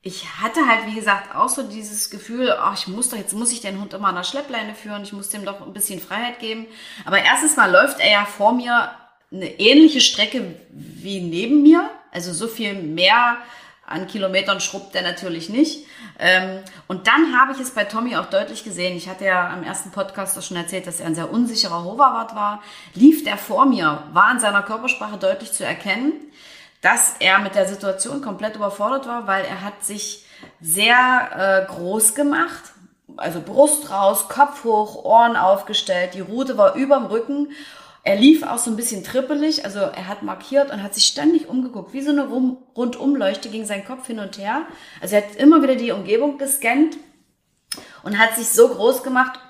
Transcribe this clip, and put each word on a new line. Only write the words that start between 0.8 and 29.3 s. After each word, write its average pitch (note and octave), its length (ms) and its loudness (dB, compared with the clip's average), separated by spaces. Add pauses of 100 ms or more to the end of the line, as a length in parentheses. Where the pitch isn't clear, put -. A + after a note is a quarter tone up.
wie G#3+ 80 -8
gesagt, G#3 380 -2
auch A3 140 2
so C#4 160 -4
dieses G#3 460 -10
Gefühl, A#3 500 -4
ach, G3 180 -2
ich - 120 -8
muss A3 200 -4
doch, A#3 80 -8
jetzt F#3+ 160 -8
muss A#3 200 -4
ich A3+ 80 -10
den G3 180 -8
Hund G3+ 140 -12
immer G3 160 -2
an F3+ 60 -4
der F3+ 100 -6
Schleppleine A#3 500 -8
führen, G#3 280 -12
ich G3+ 100 -14
muss G3 160 -12
dem G3+ 160 -10
doch G3 200 -10
ein G3+ 60 -16
bisschen G3 300 -8
Freiheit A#3+ 380 -8
geben. A3 260 -10 (400)
Aber F#3+ 140 -2
erstens D4 360 2
mal G3+ 160 4
läuft - 300 4
er G3+ 100 4
ja G#3 140 2
vor G#3 260 2
mir A#3+ 380 0 (420)
eine F#3 160 -10 (140)
ähnliche C4+ 400 8
Strecke G#3 540 -2 (160)
wie F#3 500 -12
neben G#3+ 420 2
mir, E4 260 8 (220)
also F3 220 -8
so G#3+ 160 -6
viel G#3+ 240 -6
mehr F#3 640 4 (500)
an F#3 200 -8
Kilometern G3 520 -2
schrubbt - 340 -10
er F#3 100 -4
natürlich F3 460 -6
nicht. C#4 360 0 (340)
Ähm, F#3+ 400 2 (280)
und F#3 200 -4
dann C4 320 4
habe C4+ 140 4
ich C4+ 80 -10
es B3 100 -8
bei G#3 140 -2
Tommy A3 320 -4
auch F3+ 80 -4
deutlich G#3 400 -4
gesehen, F3+ 320 -6
ich F3 100 -12
hatte F#3+ 160 -12
ja F3+ 300 2
am F3 100 -10
ersten - 280 -10
Podcast G3 460 -6
auch F#3 60 -12
schon F3 140 -8
erzählt, F3 280 -8
dass E3+ 140 -10
er E3+ 80 -8
ein D#3+ 80 -2
sehr E3 160 -6
unsicherer G#3 540 -2
Hoverwart A3+ 500 0
war, G#3 260 -4 (320)
lief D#4 300 8
der G#3 140 -4
vor A3+ 280 2
mir, E3 460 0
war F3+ 140 6
an A#3 160 2
seiner G3+ 220 2
Körpersprache A3 540 -6
deutlich G3 360 -4
zu G3 100 -6
erkennen, G3+ 480 -4 (680)
dass A3+ 380 2
er F#3+ 200 4
mit G3+ 160 -4
der G3 100 4
Situation G3+ 560 -6
komplett G#3+ 360 -8
überfordert G#3 500 -4
war, A#3+ 180 -8
weil G3 200 0